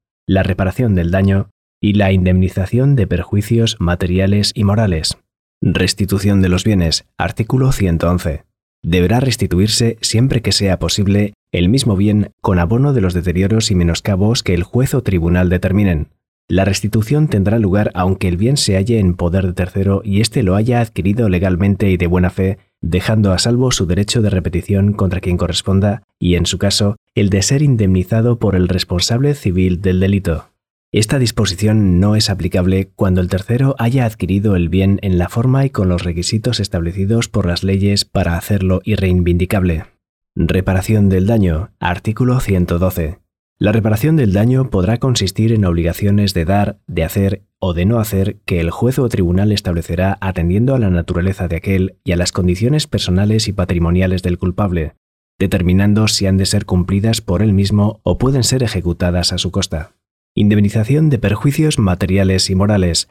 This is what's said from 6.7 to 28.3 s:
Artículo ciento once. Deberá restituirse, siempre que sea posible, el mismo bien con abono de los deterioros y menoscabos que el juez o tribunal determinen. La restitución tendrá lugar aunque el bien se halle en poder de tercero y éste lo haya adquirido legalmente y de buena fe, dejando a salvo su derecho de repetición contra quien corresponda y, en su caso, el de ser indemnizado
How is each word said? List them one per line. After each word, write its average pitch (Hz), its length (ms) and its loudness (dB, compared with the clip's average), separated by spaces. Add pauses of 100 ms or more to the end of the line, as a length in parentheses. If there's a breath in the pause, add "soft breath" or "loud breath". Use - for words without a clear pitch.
Artículo 131 540 -2
ciento 85 380 0
once. 85 340 -4 (380)
Deberá 90 380 2
restituirse, 113 800 0
siempre 120 420 0
que 98 100 -2
sea 95 260 0
posible, 101 560 0 (180)
el 90 160 2
mismo 120 280 2
bien 104 440 0
con 95 180 0
abono 117 340 2
de 127 80 2
los 90 120 0
deterioros 92 580 0
y 101 40 2
menoscabos 92 680 0
que 95 120 -2
el 87 80 -2
juez 127 320 -2
o 131 80 0
tribunal 90 460 0
determinen. 90 600 0 (400)
La 90 160 2
restitución 110 640 0
tendrá 104 300 0
lugar 104 360 0
aunque 92 340 0
el 87 80 0
bien 113 200 0
se 98 200 0
halle 110 220 0
en 92 160 2
poder 90 320 -2
de 87 60 -2
tercero 98 520 -2
y 98 160 0
éste 117 220 -2
lo 92 140 0
haya 120 240 0
adquirido 104 480 -2
legalmente 95 640 0
y 90 60 2
de 87 100 -2
buena 90 240 2
fe, 95 280 -2 (220 soft breath)
dejando 98 520 0
a 90 60 0
salvo 123 320 0
su 101 160 -2
derecho 101 360 0
de 104 80 2
repetición 95 640 0
contra 90 260 -2
quien 90 160 -2
corresponda 95 680 -2 (160)
y, 87 180 2
en 85 100 0
su 90 120 -4
caso, 101 380 0 (180)
el 104 140 2
de 98 140 2
ser 139 200 0
indemnizado 113 760 2